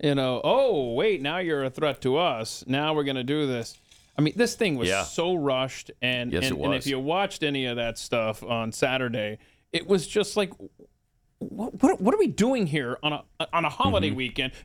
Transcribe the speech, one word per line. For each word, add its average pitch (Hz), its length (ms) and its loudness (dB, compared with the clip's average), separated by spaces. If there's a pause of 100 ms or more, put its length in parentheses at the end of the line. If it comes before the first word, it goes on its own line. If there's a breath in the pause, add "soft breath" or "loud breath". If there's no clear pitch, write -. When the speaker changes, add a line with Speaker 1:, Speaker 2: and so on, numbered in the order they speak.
Speaker 1:
you 143 100 4
know, 127 300 0
"Oh, 180 500 2
wait, 175 280 2
now 151 160 -2
you're 160 260 -2
a 131 60 -2
threat 147 320 2
to 131 160 4
us. 127 500 0
Now 147 260 2
we're 151 120 2
gonna 131 180 -2
do 147 240 0
this." 120 300 -4 (400 soft breath)
I 143 40 4
mean, 156 140 4
this 233 200 2
thing 180 200 2
was 104 140 0
Speaker 2:
Yeah. 95 140 2
Speaker 1:
so 180 320 0
rushed, 131 560 -2 (100)
and, 123 320 -2
Speaker 2:
Yes, 87 160 0
Speaker 1:
and, 78 80 -2
Speaker 2:
it 71 40 -4
Speaker 1:
and - 100 0
Speaker 2:
was. 127 140 -2
Speaker 1:
if 139 40 -4
you 135 100 -2
watched 170 440 -2
any 139 240 -2
of 120 100 -4
that 117 200 -4
stuff 110 460 -2
on 113 300 -4
Saturday, 117 640 0 (340 soft breath)
it 170 160 -4
was 190 180 4
just - 300 0
like, 196 160 0 (880)
"What, - 420 -8
what, 294 200 4
what 214 120 4
are 415 40 2
we 381 100 4
doing 214 400 2
here 135 340 -2
on 151 120 0
a, 139 100 -8 (300)
on 165 100 2
a 151 60 2
holiday 202 400 2
Speaker 2:
Mm-hmm. 131 80 -4
Speaker 1:
weekend? 131 340 -4 (140 loud breath)